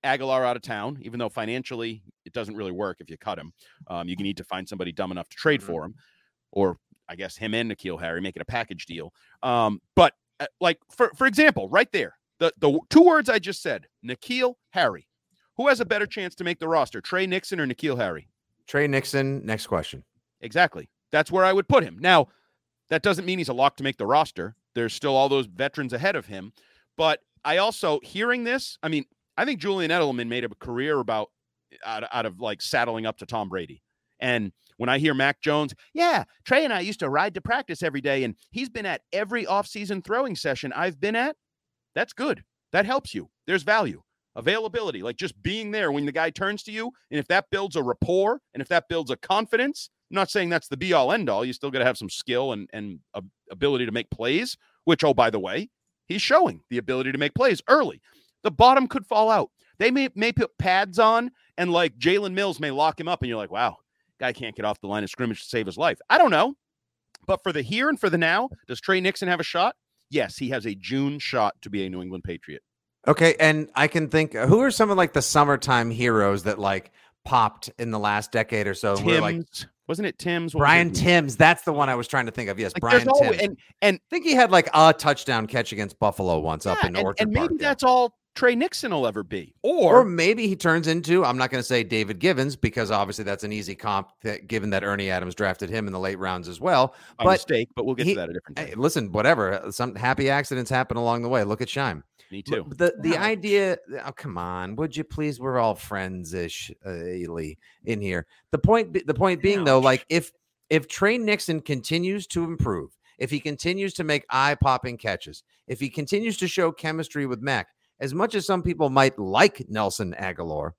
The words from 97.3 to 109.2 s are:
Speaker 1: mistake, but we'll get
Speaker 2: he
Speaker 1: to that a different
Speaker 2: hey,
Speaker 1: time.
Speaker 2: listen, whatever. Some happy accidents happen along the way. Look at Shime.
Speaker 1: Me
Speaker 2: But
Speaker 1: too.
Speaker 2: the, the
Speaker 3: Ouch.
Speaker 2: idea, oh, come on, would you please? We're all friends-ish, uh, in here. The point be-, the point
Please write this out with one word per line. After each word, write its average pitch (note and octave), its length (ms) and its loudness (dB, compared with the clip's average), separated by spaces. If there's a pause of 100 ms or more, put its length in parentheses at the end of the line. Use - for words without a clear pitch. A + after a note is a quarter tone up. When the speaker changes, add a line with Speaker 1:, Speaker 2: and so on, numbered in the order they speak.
Speaker 1:
mistake, B2 420 0
but A#2+ 100 -6
we'll B2+ 120 -2
get B2+ 100 -2
Speaker 2:
he F#3+ 80 0
Speaker 1:
to G2 60 -4
that E2+ 100 -6
a - 20 -12
different - 280 -12
Speaker 2:
hey, D#3 100 -10
Speaker 1:
time. G#2 100 -8
Speaker 2:
listen, B2+ 300 0
whatever. G#2+ 600 0
Some A#2+ 260 -6
happy C3 340 0
accidents C3+ 400 -2
happen B2+ 260 -2
along A#2 260 0
the A#2+ 60 -6
way. B2 140 2
Look G#2 180 -2
at B2 80 -4
Shime. A2 360 -6 (260)
Speaker 1:
Me G2 180 -12
Speaker 2:
But C#3+ 80 -2
Speaker 1:
too. F2+ 180 -6
Speaker 2:
the, E3+ 260 2
the D#3+ 180 0
Speaker 3:
Ouch. F#3 40 -2
Speaker 2:
idea, G3+ 540 0 (300)
oh, C3+ 60 -12
come G2 260 -10
on, F2+ 380 -6
would D3+ 200 -6
you D3+ 80 -6
please? D3+ 340 -6
We're B2+ 200 -4
all A2+ 160 2
friends-ish, F2+ 960 -8 (160)
uh, F#2+ 40 -10 (920)
in A2 160 -4
here. F2+ 260 -4 (260)
The D#3 60 0
point A3 340 4
be-, F#3 140 -2
the D3+ 60 -2
point F3 300 0